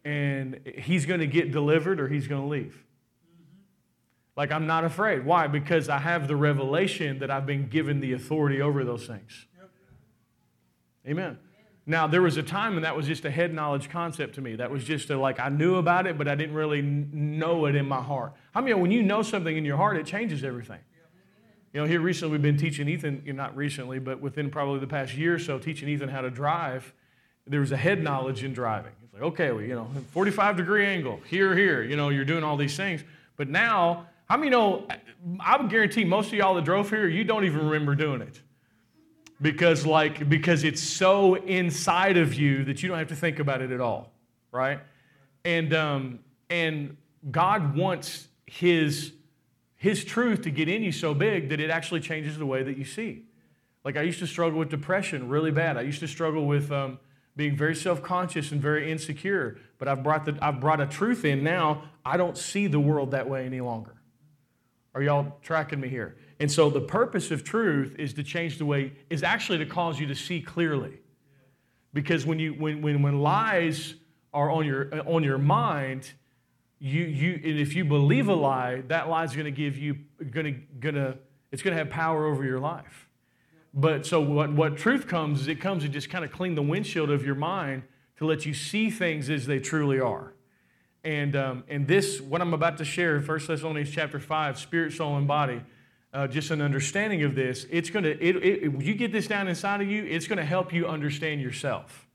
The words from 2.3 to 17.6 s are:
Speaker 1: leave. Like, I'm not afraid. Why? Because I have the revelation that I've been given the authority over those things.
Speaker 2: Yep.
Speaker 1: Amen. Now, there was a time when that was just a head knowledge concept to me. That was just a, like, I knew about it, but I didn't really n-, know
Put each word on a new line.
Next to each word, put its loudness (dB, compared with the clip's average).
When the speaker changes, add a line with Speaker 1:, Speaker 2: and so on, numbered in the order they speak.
Speaker 1:
leave. -6
Like, -2
I'm -2
not 2
afraid. 0
Why? 4
Because 2
I 0
have 0
the 0
revelation 2
that -6
I've -2
been -2
given 0
the -2
authority 0
over 2
those -4
things. -16
Speaker 2:
Yep. -20
Speaker 1:
Amen. -4
Now, 2
there 4
was 4
a -2
time -2
when 0
that -2
was -2
just -4
a -2
head 0
knowledge -2
concept -6
to -10
me. -8
That -6
was -6
just -4
a, 0
like, 0
I -2
knew 4
about 4
it, -2
but -2
I 0
didn't -4
really 0
n-, -2
know 0